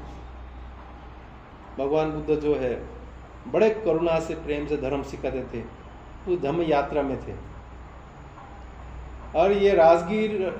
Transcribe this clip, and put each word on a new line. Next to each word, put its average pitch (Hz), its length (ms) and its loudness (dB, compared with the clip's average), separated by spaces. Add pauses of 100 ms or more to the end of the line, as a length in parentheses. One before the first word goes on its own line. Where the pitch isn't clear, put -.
(1800)
भगवान 156 320 2
बुद्ध 151 300 2
जो 147 140 4
है, 127 320 -2 (600)
बड़े 190 220 6
करुणा 165 500 2
से, - 140 -4
प्रेम 147 340 -4
से 147 100 0
धर्म 131 260 -2
सिखाते 131 400 -4
थे, 117 160 -8 (680)
वो 175 80 2
धम्म 151 260 0
यात्रा 147 400 2
में 131 260 -2
थे। 98 80 -8 (2000)
और 180 160 6
ये 196 220 6
राजगीर, 180 880 6